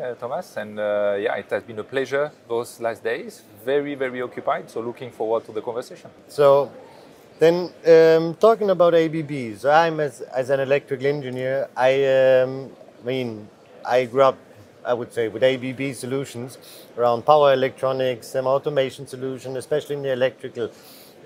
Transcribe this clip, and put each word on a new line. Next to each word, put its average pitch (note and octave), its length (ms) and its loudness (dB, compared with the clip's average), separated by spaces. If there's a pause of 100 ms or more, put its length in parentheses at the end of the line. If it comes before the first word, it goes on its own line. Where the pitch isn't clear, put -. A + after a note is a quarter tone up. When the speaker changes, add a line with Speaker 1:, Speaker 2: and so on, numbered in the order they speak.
Speaker 1:
uh, B2 140 -8
Thomas. C3 420 -10
And, G#2+ 220 -10
uh, G#2 400 -2
yeah, A2+ 180 -2
it G2+ 140 -10
has G#2 120 -2
been A2+ 160 -14
a G#2 60 -8
pleasure C3+ 460 -4 (180)
those A#2 320 -6
last A2+ 240 -4
days. D3+ 380 -8 (220)
Very, C#3+ 300 -2
very B2+ 280 -6
occupied, C#3+ 480 -6
so B2 100 -8
looking A#2+ 300 -10
forward A2+ 360 -4
to A#2 60 -16
the G#2+ 100 -8
conversation. B2 480 -10 (180)
Speaker 2:
So, C#3 420 4 (680)
then, E3+ 340 2 (140)
um, D#3+ 500 6
talking G#3+ 340 4
about E3+ 240 4
A E3 140 4
B D#3+ 140 -6
B, C3+ 340 -8
so A#2+ 140 0
I'm D#3+ 300 4
as, C#3+ 200 -4
as C3 300 -4
an C#3 100 2
electrical C3+ 460 0
engineer, C3 680 -4
I, C3+ 280 4 (380)
um, C3 280 -6 (320)
I A2+ 40 -14
mean, A#2 420 -6 (360)
I B2 220 0
grew B2 160 2
up, C3 160 2 (440)
I B2 120 -2
would A#2 180 -6
say, A#2 160 -2
with G#2+ 140 -10
A C3 160 4
B B2+ 140 -8
B C3+ 200 -8
solutions B2+ 640 -10 (400)
around A#2 300 0
power D3 260 6
electronics, C3 840 -2
um, C3 120 -4
automation C3+ 600 -2
solution, C3 520 -10
especially C#3+ 380 -6
in C#3+ 60 -8
the C3+ 100 -4
electrical, B2 580 -4 (560)